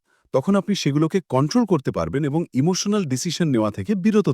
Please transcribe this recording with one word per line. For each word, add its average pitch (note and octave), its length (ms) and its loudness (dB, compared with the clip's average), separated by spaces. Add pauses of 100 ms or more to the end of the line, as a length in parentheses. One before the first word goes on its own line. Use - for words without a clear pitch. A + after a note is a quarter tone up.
(340)
তখন C#3 220 2
আপনি G3+ 200 0
সেগুলোকে D#3 440 0 (140)
কন্ট্রোল D#3 320 2
করতে D3 260 0
পারবেন F2 380 -2
এবং D#3+ 120 -2 (200)
ইমোশনাল F#3+ 440 0
ডিসিশন D3+ 500 -2
নেওয়া G#2+ 160 2
থেকে G2 240 -6
বিরত G3+ 380 2